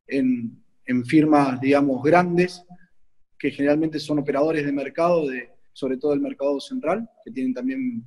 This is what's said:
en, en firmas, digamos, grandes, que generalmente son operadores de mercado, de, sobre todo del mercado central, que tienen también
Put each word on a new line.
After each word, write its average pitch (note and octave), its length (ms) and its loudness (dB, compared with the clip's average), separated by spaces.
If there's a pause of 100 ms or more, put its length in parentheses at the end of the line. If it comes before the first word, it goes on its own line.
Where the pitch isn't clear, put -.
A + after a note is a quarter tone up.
en, B2+ 560 -2 (240)
en B2 200 -2
firmas, C#3+ 560 4
digamos, C3+ 420 2
grandes, F3 600 2 (760)
que C#3+ 100 -2
generalmente D3+ 500 0
son D3+ 200 -2
operadores C#3+ 460 0
de C#3+ 80 -2
mercado, D#3+ 540 0
de, B2+ 240 -8 (200)
sobre C3 260 -4
todo D3 140 0
del C#3+ 80 0
mercado C#3 400 -2
central, D3+ 500 -4 (140)
que - 80 -16
tienen C3 220 -2
también B2+ 540 -6